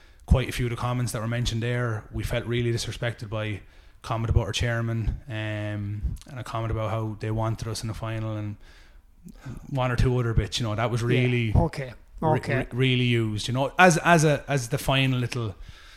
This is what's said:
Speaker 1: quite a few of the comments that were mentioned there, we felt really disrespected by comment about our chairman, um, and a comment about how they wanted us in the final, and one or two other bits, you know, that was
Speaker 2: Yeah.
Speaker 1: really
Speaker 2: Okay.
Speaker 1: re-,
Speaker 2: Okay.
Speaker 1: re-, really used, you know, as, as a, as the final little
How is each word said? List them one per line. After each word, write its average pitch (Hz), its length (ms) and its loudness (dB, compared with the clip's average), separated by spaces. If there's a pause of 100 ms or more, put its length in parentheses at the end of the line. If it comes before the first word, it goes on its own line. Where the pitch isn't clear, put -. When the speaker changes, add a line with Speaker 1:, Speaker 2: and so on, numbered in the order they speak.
(260)
Speaker 1:
quite - 240 4
a - 20 -6
few 127 140 -2
of 117 60 -2
the 117 40 -4
comments 123 380 -2
that 117 80 -4
were 113 80 -4
mentioned 117 340 -2
there, 120 480 -2
we 113 120 -4
felt 117 220 -2
really 120 280 0
disrespected 113 560 -6
by 107 320 -4 (400)
comment 113 280 -2
about 117 180 4
our 107 40 -4
chairman, 117 760 -2
um, 104 840 -4 (140)
and 139 80 -12
a 117 60 -10
comment 113 280 -4
about 110 200 -2
how 110 300 -2
they 110 100 -4
wanted 110 380 -2
us 107 140 -6
in 117 40 -6
the 107 60 -6
final, 110 420 -6
and 104 220 -6 (1120)
one 127 220 0
or 120 40 0
two 123 240 4
other 117 140 0
bits, 107 260 0
you 120 60 0
know, 107 100 -2
that 113 160 0
was 113 100 0
Speaker 2:
Yeah. 117 60 0
Speaker 1:
really 123 480 2
Speaker 2:
Okay. 143 380 2 (280)
Speaker 1:
re-, 160 80 2 (100)
Speaker 2:
Okay. 139 200 -2
Speaker 1:
re-, - 140 -4
really 123 320 2
used, 113 420 0
you 117 60 -2
know, 131 260 0
as, 180 180 10
as 165 280 6
a, 143 220 4
as 127 220 -2
the 139 80 0
final 135 420 2
little 117 360 -4 (420)